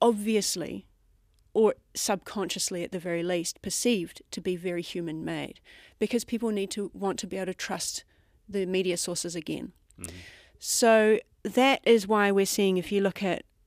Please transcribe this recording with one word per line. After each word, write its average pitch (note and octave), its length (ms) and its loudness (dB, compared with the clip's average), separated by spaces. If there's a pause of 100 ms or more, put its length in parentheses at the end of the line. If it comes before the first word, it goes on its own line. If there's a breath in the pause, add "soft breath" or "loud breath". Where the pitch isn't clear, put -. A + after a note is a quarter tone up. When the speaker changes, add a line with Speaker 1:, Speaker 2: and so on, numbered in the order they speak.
Speaker 1:
obviously, G#3 840 0 (680)
or G#3+ 220 4 (200)
subconsciously F#3+ 880 -4
at - 80 -10
the F#3 80 -6
very E3+ 240 -4
least, F3 380 -2
perceived G3 600 -2 (100)
to - 100 -10
be F3+ 140 -2
very F3 260 -4
human-made, D#3+ 800 -8 (400 loud breath)
because A3+ 260 0
people A#3 240 -2
need G3 220 -2
to G3+ 220 -6
want F#3+ 260 -4
to G3+ 80 -10
be F#3 100 -8
able F#3+ 100 -4
to F#3 60 -6
trust - 500 -8 (460)
the G3 160 -2
media F#3 320 0
sources F3 380 -6
again. D#3 360 -8 (280)
Speaker 2:
Mm-hmm. F2 160 -12 (440 loud breath)
Speaker 1:
So A3 600 4 (240)
that C4 400 4
is A3 240 6
why G3+ 240 4
we're G3 140 4
seeing, F#3+ 320 2
if F3 140 -4
you G3+ 100 2
look G3 220 0
at F3+ 200 -2 (240)